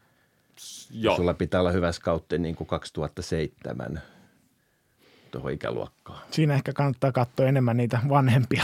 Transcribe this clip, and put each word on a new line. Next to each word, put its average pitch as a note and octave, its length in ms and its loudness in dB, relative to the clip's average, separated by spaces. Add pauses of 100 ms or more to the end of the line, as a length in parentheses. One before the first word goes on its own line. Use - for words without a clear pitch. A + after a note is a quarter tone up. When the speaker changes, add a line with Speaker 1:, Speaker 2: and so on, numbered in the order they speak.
(560)
Speaker 1:
S-, - 360 -18
joo. G#2+ 240 2
Speaker 2:
Sulla F2 180 2
pitää F2+ 260 0
olla F2+ 120 2
hyvä F2 200 2
scoutti E2 460 -2
niin E2 180 -2
kuin D#2 120 -10
kaksituhatta D#2+ 540 -6
seitsemän D2+ 800 -6 (1300)
tuohon C2 200 -6
ikäluokkaan. - 680 -8 (120)
Speaker 3:
Siinä D#3 220 2
ehkä C#3 200 0
kannattaa C#3 380 0
katsoa B2+ 340 2
enemmän B2+ 320 4
niitä A#2+ 220 2 (100)
vanhempia, C3 540 4